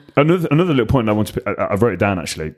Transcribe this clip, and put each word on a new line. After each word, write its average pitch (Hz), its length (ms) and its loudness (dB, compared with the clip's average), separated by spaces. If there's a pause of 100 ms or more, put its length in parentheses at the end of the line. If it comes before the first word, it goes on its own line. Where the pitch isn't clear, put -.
(160)
another, 160 360 2
another 170 200 2
little 120 140 2
point 120 220 0
I 107 40 2
want 107 160 0
to, - 200 -8
I, 101 160 -4
I 101 120 -2
wrote 95 180 2
it 87 40 -8
down 101 220 0
actually, 78 380 -10